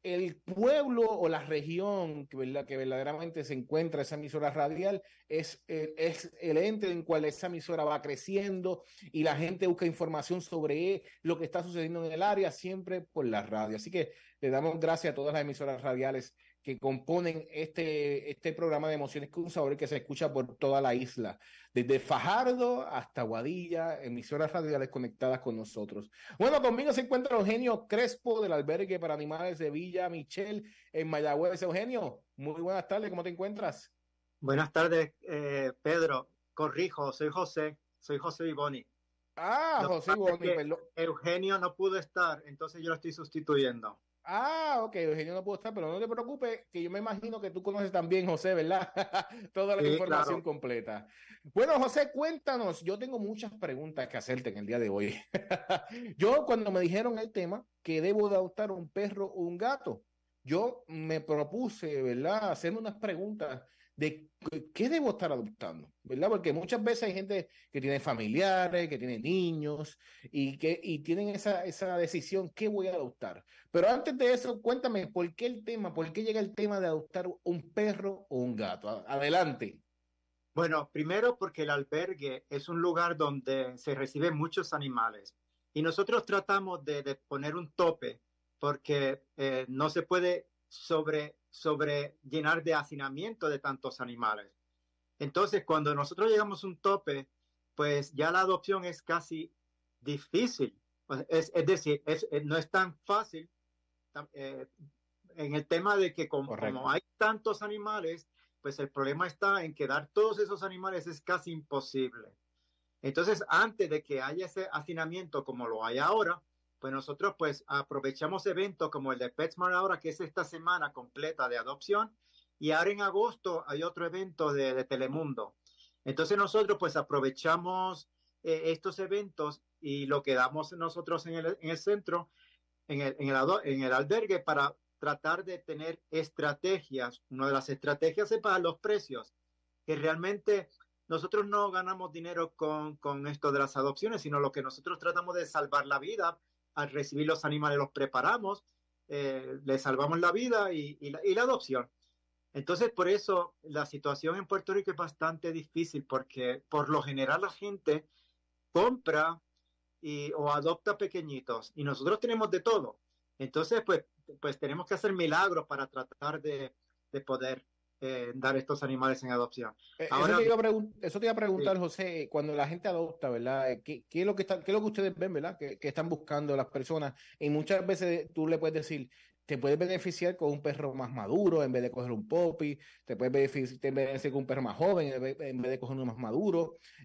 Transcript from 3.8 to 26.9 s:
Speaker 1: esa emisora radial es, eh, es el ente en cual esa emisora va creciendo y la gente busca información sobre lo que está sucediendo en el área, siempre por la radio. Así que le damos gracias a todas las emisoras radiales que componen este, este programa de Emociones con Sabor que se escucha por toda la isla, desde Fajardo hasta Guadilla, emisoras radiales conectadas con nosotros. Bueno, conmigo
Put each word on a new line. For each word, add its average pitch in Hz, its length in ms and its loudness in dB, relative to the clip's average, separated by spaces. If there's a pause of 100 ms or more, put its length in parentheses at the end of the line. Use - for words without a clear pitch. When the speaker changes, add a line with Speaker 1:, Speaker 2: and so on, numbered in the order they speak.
Speaker 1:
esa 151 140 -4
emisora 147 340 -2
radial 156 500 0 (300)
es, 156 380 -4
eh, 156 280 -4
es 165 460 -2
el 160 160 2
ente 208 340 2
en 175 120 -4
cual 160 200 2
esa 151 220 -2
emisora 170 380 -4
va 147 180 0
creciendo 185 840 -2 (280)
y 156 100 -2
la 151 140 4
gente 175 320 0
busca 175 180 2
información 160 560 -2
sobre 165 600 0 (180)
lo 165 160 0
que 165 80 -2
está 175 160 -2
sucediendo 170 420 -4
en 160 100 -4
el 165 100 0
área, 196 260 4
siempre 185 520 -6
por 151 260 -2
la 107 160 0
radio. 107 320 -2
Así 107 160 -10
que 165 200 0 (280)
le 143 100 0
damos 165 300 2
gracias 160 320 2
a 135 40 -6
todas 143 180 0
las 151 100 0
emisoras 139 400 -4
radiales 131 500 -2 (300)
que 131 140 -6
componen 156 720 -2
este, 151 800 -2
este 156 240 -4
programa 156 340 0
de 156 60 0
Emociones 143 380 -6
con 170 180 -6
Sabor 143 260 0
que 143 120 -2
se 147 100 -2
escucha 143 340 -2
por 123 260 -2
toda 139 220 4
la 135 140 4
isla, 123 460 -4 (340)
desde 123 260 4
Fajardo 247 880 2
hasta 127 360 -4
Guadilla, 165 800 -2
emisoras 135 480 -2
radiales 151 380 0
conectadas 127 500 -2
con 120 160 -4
nosotros. 107 560 -10 (260)
Bueno, 269 240 6
conmigo 254 320 4